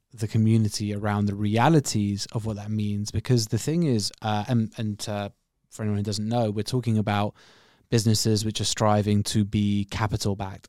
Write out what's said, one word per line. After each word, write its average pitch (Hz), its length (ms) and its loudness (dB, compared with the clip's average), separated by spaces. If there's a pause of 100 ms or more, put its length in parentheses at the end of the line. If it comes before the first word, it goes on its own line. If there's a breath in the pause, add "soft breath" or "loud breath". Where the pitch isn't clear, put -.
(140)
the 110 140 -6
community 110 680 2
around 104 320 0
the 101 100 -2
realities 107 960 2
of 110 120 -6
what 110 120 -6
that 104 120 -10
means. 104 400 -4
Because 110 380 0
the 113 100 -2
thing 160 260 0
is, 113 280 0 (100)
uh, 107 260 -2
and, 113 300 0
and, 107 320 -6
uh, 101 200 -6 (400)
for - 140 -10
anyone 104 160 -2
who 101 40 -2
doesn't 107 240 -4
know, 113 240 0
we're 104 120 -4
talking 120 340 0
about 104 360 0 (560 soft breath)
businesses 110 540 2
which 110 160 -4
are 104 60 -2
striving 104 580 2
to 107 220 0
be 101 440 0
capital 104 460 -2
backed, 98 340 -12